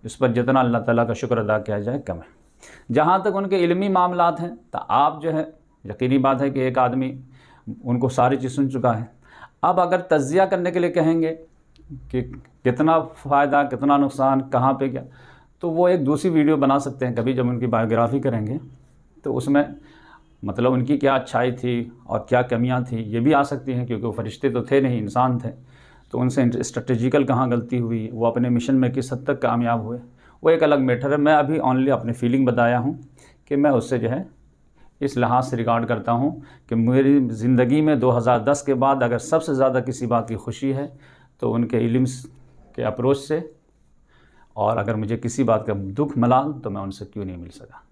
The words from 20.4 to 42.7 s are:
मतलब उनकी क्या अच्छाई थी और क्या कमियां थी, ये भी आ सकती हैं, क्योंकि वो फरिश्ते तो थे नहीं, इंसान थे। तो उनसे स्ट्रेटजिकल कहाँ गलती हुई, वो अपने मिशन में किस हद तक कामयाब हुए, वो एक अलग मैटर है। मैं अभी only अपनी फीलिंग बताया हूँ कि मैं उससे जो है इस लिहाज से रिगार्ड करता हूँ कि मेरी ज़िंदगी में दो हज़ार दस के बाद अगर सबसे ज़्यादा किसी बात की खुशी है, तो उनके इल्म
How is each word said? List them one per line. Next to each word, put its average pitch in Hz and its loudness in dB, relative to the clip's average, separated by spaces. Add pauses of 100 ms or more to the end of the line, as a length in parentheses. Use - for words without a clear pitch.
मतलब 117 0
उनकी 127 0
क्या 135 2
अच्छाई 127 0
थी 123 -4 (160)
और 110 -4
क्या 123 2
कमियां 123 0
थी, 120 -6
ये 110 -4
भी 143 2
आ 143 4
सकती 131 -6
हैं, 123 -4
क्योंकि 113 -6
वो 110 -4
फरिश्ते 107 -4
तो 120 -4
थे 139 2
नहीं, 123 0
इंसान 123 0
थे। 113 -6 (640)
तो 120 -4
उनसे 123 0
स्ट्रेटजिकल 127 -2
कहाँ 127 0
गलती 120 -2
हुई, 113 -4
वो 113 -2
अपने 120 0
मिशन 120 0
में 127 2
किस 127 -6
हद 123 -8
तक 139 -4
कामयाब 117 -2
हुए, 120 -8 (460)
वो 160 4
एक 165 4
अलग 147 4
मैटर 127 0
है। 147 2
मैं 147 4
अभी 147 2
only 131 2
अपनी 120 0
फीलिंग 123 0
बताया 120 2
हूँ 139 -4 (400)
कि 143 -2
मैं 143 4
उससे 127 0
जो 110 -2
है 143 -6 (720)
इस 139 -4
लिहाज 123 2
से 127 -6
रिगार्ड 117 0
करता 117 -2
हूँ 139 -2 (260)
कि 120 -4
मेरी 131 4
ज़िंदगी 123 2
में 151 2
दो 127 4
हज़ार 120 2
दस 143 0
के 139 0
बाद 135 2
अगर 117 0
सबसे 160 0
ज़्यादा 131 2
किसी 123 -6
बात 113 0
की 113 -6
खुशी 117 -6
है, 139 -6 (420)
तो 120 -2
उनके 117 0
इल्म 120 2 (720)